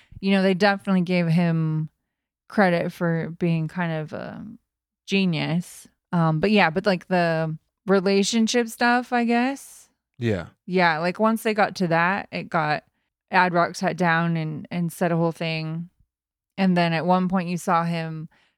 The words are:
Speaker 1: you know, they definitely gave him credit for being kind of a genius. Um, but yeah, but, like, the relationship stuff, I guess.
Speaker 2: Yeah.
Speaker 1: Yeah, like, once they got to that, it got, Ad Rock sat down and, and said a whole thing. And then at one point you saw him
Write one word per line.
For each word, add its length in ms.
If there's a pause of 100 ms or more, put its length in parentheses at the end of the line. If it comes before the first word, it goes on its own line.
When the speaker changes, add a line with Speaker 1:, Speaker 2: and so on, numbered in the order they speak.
(200)
Speaker 1:
you 120
know, 120
they 100
definitely 480
gave 260
him 640 (580)
credit 460
for 360 (100)
being 280
kind 240
of 220
a 320 (640)
genius. 800 (240)
Um, 280
but 120
yeah, 180
but, 160
like, 220
the 500 (300)
relationship 800
stuff, 440
I 140
guess. 640 (280)
Speaker 2:
Yeah. 300 (180)
Speaker 1:
Yeah, 340
like, 200
once 240
they 100
got 240
to 100
that, 440
it 180
got, 340 (480)
Ad 220
Rock 220
sat 220
down 400
and, 340
and 220
said 180
a 60
whole 140
thing. 580 (680)
And 200
then 160
at 120
one 220
point 220
you 80
saw 260
him 460 (280)